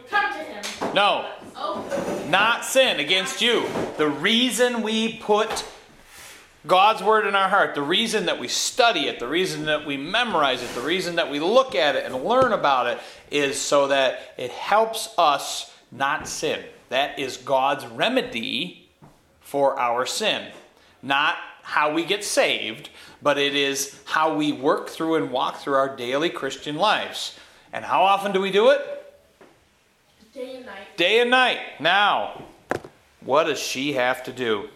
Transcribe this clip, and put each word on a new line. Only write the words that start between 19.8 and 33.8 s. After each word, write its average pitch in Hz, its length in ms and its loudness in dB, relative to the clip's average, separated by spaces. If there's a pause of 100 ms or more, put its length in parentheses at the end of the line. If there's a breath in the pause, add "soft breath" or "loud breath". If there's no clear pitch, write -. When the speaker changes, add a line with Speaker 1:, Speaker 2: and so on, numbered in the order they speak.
Speaker 2:
sin. 135 460 -4 (520 soft breath)
Not 143 320 0 (280)
how 151 300 2
we 165 120 0
get 202 180 -2
saved, 127 680 -2 (320 loud breath)
but 143 160 2
it 143 180 2
is 139 500 -2
how 156 300 2
we 151 180 0
work 135 360 0
through 160 260 -2
and 143 160 -2
walk 135 280 -4
through 139 160 0
our 135 200 2
daily 131 340 -2
Christian 147 480 -8
lives. 160 600 -2 (360 loud breath)
And 113 100 -8
how 131 200 2
often 196 280 2
do 190 80 2
we 196 120 -2
do 214 180 6
it? 285 120 4 (1500)
Speaker 1:
Day 262 240 -12
and 247 80 -16
night. 202 320 -16
Speaker 2:
Day 190 220 4
and 240 100 2
night. 247 300 4 (200)
Now, 160 640 2 (800)
what 135 240 4
does 185 140 -2
she 139 340 -4